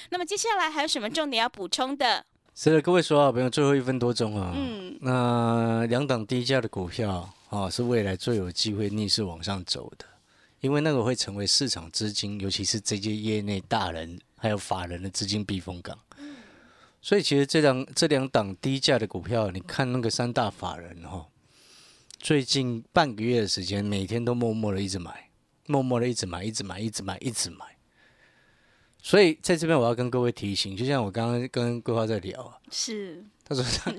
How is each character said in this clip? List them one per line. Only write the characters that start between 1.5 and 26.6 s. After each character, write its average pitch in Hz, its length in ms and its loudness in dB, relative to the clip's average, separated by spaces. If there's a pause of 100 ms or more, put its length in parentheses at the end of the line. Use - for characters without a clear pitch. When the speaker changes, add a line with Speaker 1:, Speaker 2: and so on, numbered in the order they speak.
Speaker 1:
充 262 300 -2
的？ 247 280 2 (300)
Speaker 2:
是 - 160 2
的， 156 100 8
各 139 120 4
位 156 100 8
所 147 140 4
有 147 80 10
好 135 80 6
朋 123 100 2
友， 127 80 2
最 147 140 4
后 143 100 6
一 139 60 4
分 127 180 0
多 120 160 2
钟 107 260 0
啊。 90 140 -2
Speaker 1:
嗯。 185 460 -6
Speaker 2:
那 117 880 2
两 123 200 2
档 120 180 0
低 123 200 -2
价 131 160 2
的 110 80 -4
股 92 180 -4
票 92 420 -4 (200)
啊， 101 200 -2
是 123 140 -2
未 120 220 2
来 95 100 0
最 117 220 -2
有 90 160 -2
机 110 200 -2
会 101 160 -2
逆 104 200 -2
势 104 160 0
往 85 180 -8
上 98 220 -4
走 - 340 -6
的， - 60 -18 (560)
因 135 100 0
为 147 100 2
那 156 120 2
个 127 100 2
会 120 100 2
成 101 220 -4
为 101 100 -4
市 123 240 2
场 85 220 -6
资 107 220 -2
金， 101 260 -4
尤 98 100 -4
其 98 140 -2
是 107 160 0
这 104 180 -2
些 104 160 -4
业 107 280 -2
内 101 220 -2
大 98 280 -2
人 82 260 -8 (200)
还 113 120 -2
有 107 80 2
法 92 300 -6
人 87 160 -8
的 98 80 -8
资 - 160 -4
金 104 180 -2
避 98 140 -4
风 90 240 -10
港。 - 160 -14 (200)
Speaker 1:
嗯。 285 180 -18 (640)
Speaker 2:
所 - 180 2
以 175 40 4
其 - 140 2
实 143 80 6
这 160 160 4
两， 135 240 4 (120)
这 170 100 4
两 135 220 2
档 101 340 2
低 135 160 -2
价 135 180 4
的 107 120 -2
股 95 120 -8
票， 107 300 -2
你 92 80 -8
看 127 320 -4
那 127 80 0
个 117 100 -2
三 120 240 -2
大 113 160 0
法 87 280 -8
人 85 260 -16
哈， 80 240 -12 (880)
最 143 280 2
近 123 480 -2
半 156 200 4
个 107 120 -4
月 120 160 4
的 101 80 0
时 95 160 -2
间， 101 200 -2
每 101 220 -2
天 117 180 -2
都 120 80 0
默 117 220 2
默 107 180 0
的 95 80 0
一 101 80 -2
直 95 120 -4
买， - 300 -14 (360)
默 139 160 4
默 123 160 0
的 120 80 2
一 127 60 0
直 110 140 -4
买， 87 180 -8
一 110 60 -4
直 107 120 -6